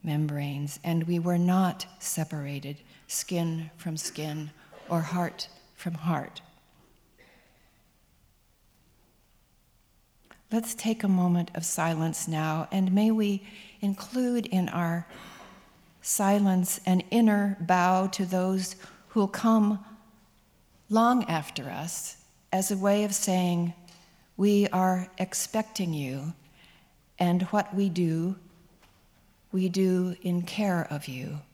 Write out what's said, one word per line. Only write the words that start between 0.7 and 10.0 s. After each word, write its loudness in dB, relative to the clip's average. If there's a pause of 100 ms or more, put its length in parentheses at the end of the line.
and 0
we 0
were 0
not 2 (120)
separated, -6 (300)
skin -2
from -6
skin -8 (380)
or 0
heart -4 (260)
from -8
heart. -4 (4000)